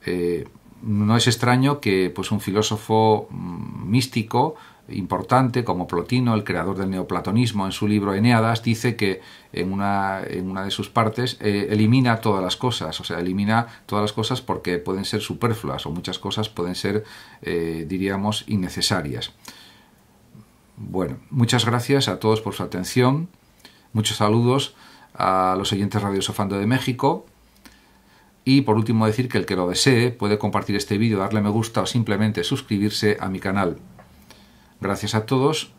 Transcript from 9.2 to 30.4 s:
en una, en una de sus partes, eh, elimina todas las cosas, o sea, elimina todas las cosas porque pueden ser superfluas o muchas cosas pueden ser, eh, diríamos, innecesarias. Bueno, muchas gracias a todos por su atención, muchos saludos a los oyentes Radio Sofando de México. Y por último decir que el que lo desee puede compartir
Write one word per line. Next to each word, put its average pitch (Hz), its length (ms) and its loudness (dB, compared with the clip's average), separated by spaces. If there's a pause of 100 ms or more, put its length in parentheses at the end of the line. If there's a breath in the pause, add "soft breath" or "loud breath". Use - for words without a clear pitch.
en 90 180 -4
una, 98 560 -2
en 92 220 -6
una 95 140 -6
de 98 80 -6
sus - 180 -6
partes, 120 500 0
eh, 104 300 0
elimina 113 500 4
todas 98 240 0
las 87 140 -4
cosas, 92 420 -4
o - 40 -12
sea, 82 160 -6
elimina 101 480 0 (180 loud breath)
todas 104 180 -2
las 107 100 -2
cosas 120 280 -2
porque 90 380 -4
pueden 95 260 -4
ser 107 160 -2
superfluas 98 640 -4
o 76 60 -6
muchas 87 280 -6
cosas - 300 -4
pueden 90 260 -4
ser, 101 300 -2 (360 loud breath)
eh, 82 460 -2
diríamos, 98 600 -2
innecesarias. 85 840 -2 (1400 loud breath)
Bueno, 92 420 -6 (120)
muchas 120 360 2
gracias 123 420 2
a - 120 -2
todos 110 220 2
por 98 120 -6
su - 100 -6
atención, 131 680 0 (640 loud breath)
muchos 107 240 0
saludos 120 580 2 (380 loud breath)
a 92 440 2
los 98 140 -2
oyentes 101 300 0
Radio 98 200 0
Sofando 98 360 -2
de 101 100 0
México. 131 580 0 (1200 soft breath)
Y 135 160 6
por 110 140 2
último 110 300 2
decir 120 240 0
que - 80 -2
el 92 80 0
que 95 100 -2
lo 90 140 0
desee 117 420 4
puede 104 260 0
compartir 101 380 -2